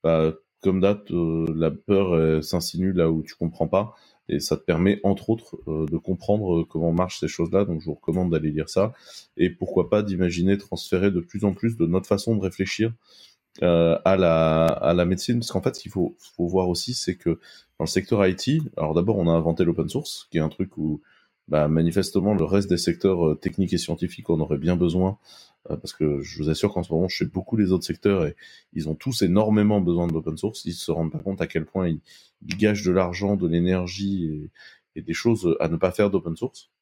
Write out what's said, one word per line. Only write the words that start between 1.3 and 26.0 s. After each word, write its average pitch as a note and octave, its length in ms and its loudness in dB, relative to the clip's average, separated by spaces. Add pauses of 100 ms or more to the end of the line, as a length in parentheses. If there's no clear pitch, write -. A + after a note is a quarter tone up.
la D#2+ 160 0
peur, G2 420 0
euh, D#2+ 300 4
s'insinue F2+ 500 -2
là E2+ 160 2
où D#2+ 140 0
tu - 140 -16
comprends E2 320 -4
pas, G2+ 260 0 (340)
et D2 120 -2
ça - 160 -2
te - 60 -18
permet, F2+ 420 2
entre G2 260 0
autres, - 260 -4 (120)
euh, D#2 180 -2
de E2 100 -4
comprendre, F#2 640 0
euh, E2 40 -2
comment E2 280 -2
marchent F2+ 280 -2
ces D#2+ 80 -4
choses-là, F2+ 360 0
donc E2 160 -4
je D#2 60 -12
vous D2+ 80 -6
recommande F2+ 380 -2
d'aller D#2 180 0
lire D#2 180 -4
ça, G#2+ 240 0 (440)
et F2 140 2
pourquoi F2+ 380 -2
pas G#2+ 140 2
d'imaginer F#2 560 0
transférer F#2+ 540 -2
de F2+ 80 -2
plus G2+ 240 -8
en G2+ 100 2
plus A#2 220 -4
de E2+ 100 0
notre F2+ 200 0
façon G#2+ 300 0
de G2 40 -2
réfléchir, G2 520 -2 (720)
euh, E2+ 420 4
à F#2+ 120 4
la, D#2+ 500 4
à E2 280 2
la F2 100 2
médecine, F#2 360 0
parce A#2 100 -8
qu'en F#2 120 -2
fait, - 120 -2
ce - 60 -14
qu'il - 100 -14
faut, E2+ 260 -2 (200)
faut F2 100 -2
voir F#2 220 2
aussi, F2+ 260 -4
c'est - 220 -4
que E2 240 -2 (380)
dans E2 60 -4
le - 20 -4
secteur G2 400 0
I F2 80 2
T, D3+ 260 0 (160)
alors D#2 180 -2
d'abord, G2 240 2
on E2+ 100 2
a E2 40 4
inventé E2 320 2
l'open E2 240 0
source, - 420 -8
qui E2+ 80 -2
est D#2 40 2
un D#2 60 0
truc - 280 -8
où, D#2 240 -4 (460)
bah, D2+ 220 2
manifestement, F2 680 2
le E2 100 2
reste G2 240 2
des F2 80 2
secteurs, F2 500 2
euh, D#2 100 2
techniques F#2 360 -2
et F2 60 0
scientifiques - 500 -6
en D#2+ 120 2
aurait D2+ 180 -2
bien F2 180 0
besoin, F2+ 420 0 (520)
euh, D2 60 -4
parce - 160 -14
que D2 280 -2